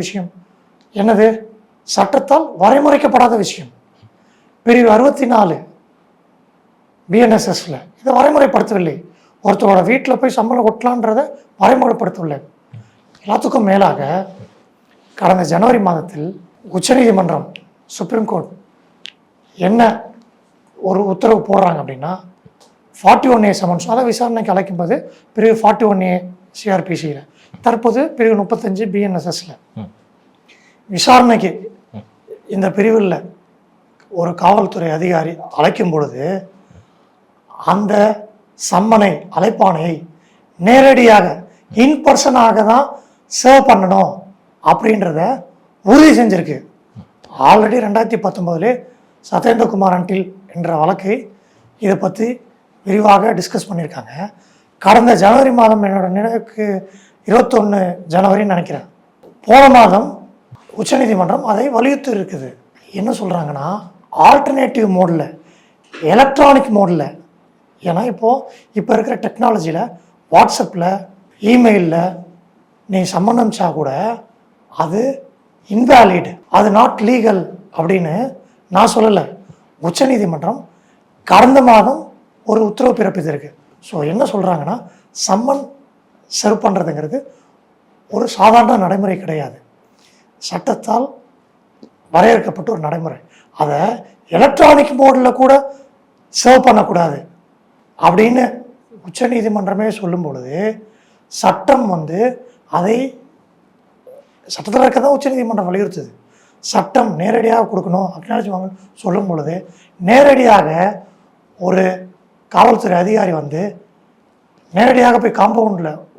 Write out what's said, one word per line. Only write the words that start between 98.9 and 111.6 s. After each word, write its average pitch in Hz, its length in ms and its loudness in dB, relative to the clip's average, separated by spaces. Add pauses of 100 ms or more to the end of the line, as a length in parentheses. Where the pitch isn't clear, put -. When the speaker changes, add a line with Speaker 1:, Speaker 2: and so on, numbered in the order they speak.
Speaker 1:
உச்சநீதிமன்றமே 214 800 -4 (120)
சொல்லும் 175 260 -6
பொழுது, 131 280 -12 (800)
சட்டம் 262 520 -2 (100)
வந்து 160 240 -6 (580)
அதை, 202 200 -2 (1600)
சட்டத்துல 254 300 -2
இருக்க 247 160 0
தான் 277 160 2
உச்சநீதிமன்றம் 240 520 -4
வலியுறுத்துது. 180 420 -6 (540)
சட்டம் 220 460 -2 (100)
நேரடியாக 226 500 0
கொடுக்கணும், 185 460 -4
அக்னாலஜ் 220 360 -6
வாங்கணும் 190 280 -10 (220)
சொல்லும் 196 280 -4
பொழுது, 156 240 -6 (460)
நேரடியாக 233 680 4 (920)